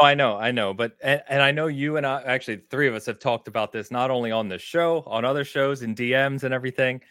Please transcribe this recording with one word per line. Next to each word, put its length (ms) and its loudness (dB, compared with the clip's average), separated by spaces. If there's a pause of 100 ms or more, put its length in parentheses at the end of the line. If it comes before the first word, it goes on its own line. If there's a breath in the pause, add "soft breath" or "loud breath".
I 120 8
know, 220 2
I 140 -2
know. 240 -2
But, 280 -4
and, 260 0
and 140 2
I 80 6
know 180 0
you 280 -4
and 100 -2
I, 160 -2
actually, 340 -2
the 140 -16
three 180 2
of 60 -2
us 120 -8
have 120 -6
talked 280 -2
about 260 -2
this, 180 -8
not 200 0
only 220 0
on 160 0
this 140 -8
show, 440 0
on 180 -2
other 200 0
shows, 380 -2
in 120 -4
D 160 -2
Ms 340 2
and 80 -2
everything. 480 -2 (100)